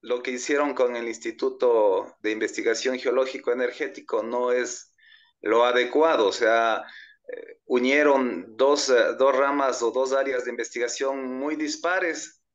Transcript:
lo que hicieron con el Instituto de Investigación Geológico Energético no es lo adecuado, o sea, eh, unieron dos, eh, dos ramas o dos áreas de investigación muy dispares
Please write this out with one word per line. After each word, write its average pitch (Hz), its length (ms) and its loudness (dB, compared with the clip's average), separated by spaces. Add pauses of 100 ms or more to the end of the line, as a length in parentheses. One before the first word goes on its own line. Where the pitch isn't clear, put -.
lo 123 200 -4
que 131 100 -6
hicieron 143 420 -2
con 123 220 0
el 117 120 -6
Instituto 113 1120 0
de 107 100 -2
Investigación 113 680 -2
Geológico 127 520 -2
Energético 123 680 -4
no 123 300 -2
es 120 420 -4 (480)
lo 113 220 4
adecuado, 123 640 2
o 95 40 2
sea, 113 520 2 (460)
eh, - 360 -16
unieron 127 920 2
dos, 139 320 2
eh, 120 280 4
dos 131 180 4
ramas 139 460 0
o 117 100 0
dos 131 220 -2
áreas 135 320 -2
de 120 60 -6
investigación 127 880 -6
muy 147 160 -4
dispares 156 880 -6 (120)